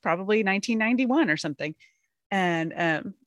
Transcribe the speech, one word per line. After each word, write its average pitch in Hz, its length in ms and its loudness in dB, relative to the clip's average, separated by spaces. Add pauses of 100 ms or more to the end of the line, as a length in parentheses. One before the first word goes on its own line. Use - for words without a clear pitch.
probably 190 400 2
nineteen 202 360 0
ninety-one 247 520 2
or 156 60 2
something. 151 380 -6 (560)
And, 170 460 0
um, 170 380 -2 (120)